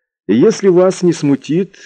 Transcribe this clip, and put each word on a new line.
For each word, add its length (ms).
И 80
если 320
вас 360
не 100
смутит, 720